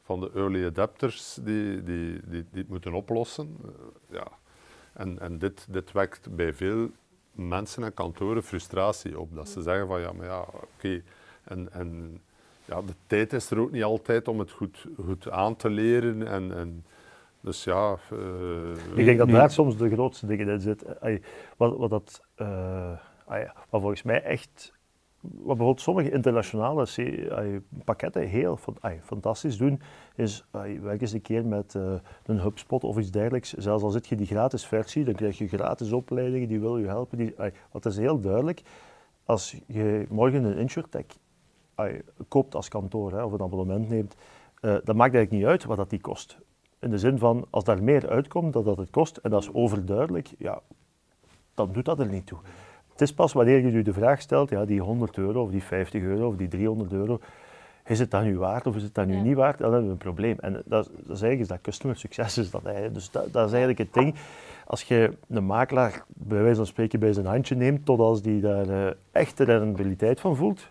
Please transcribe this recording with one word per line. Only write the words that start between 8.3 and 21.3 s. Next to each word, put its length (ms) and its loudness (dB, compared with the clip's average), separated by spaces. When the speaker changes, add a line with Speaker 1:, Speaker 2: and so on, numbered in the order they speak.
Speaker 1:
frustratie 760 -4
op. 160 -12
Dat 140 -12
ze 120 -10
zeggen 260 -2
van, 120 -4
"Ja, 120 -8
maar 140 -12
ja, 200 -8
oké." 260 -6
En, 280 -10
en 500 -12
ja, 160 -6
de 120 -12
tijd 260 2
is 180 -6
er 80 0
ook 120 0
niet 120 -2
altijd 440 0
om 120 -2
het 120 -6
goed, 340 -10
goed 240 -6
aan 260 0
te 140 -2
leren. 580 2
En, 300 -6
en, 280 -10
dus 220 -8
ja, 320 0
eh, 840 -6
Speaker 2:
Ik 80 6
denk 120 10
dat 100 8
Speaker 3:
Nu 60 8
Speaker 2:
daar 180 10
soms 260 4
de 120 2
grootste 380 0
dingen 220 -2
in 120 -2
zitten. 400 -6
Ai, 200 -2